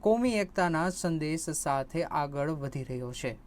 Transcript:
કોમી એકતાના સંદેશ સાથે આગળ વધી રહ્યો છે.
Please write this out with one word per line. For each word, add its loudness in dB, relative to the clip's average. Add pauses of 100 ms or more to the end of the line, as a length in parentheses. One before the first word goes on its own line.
કોમી 4
એકતાના 2
સંદેશ 0
સાથે 0
આગળ -2
વધી -4
રહ્યો -6
છે. -6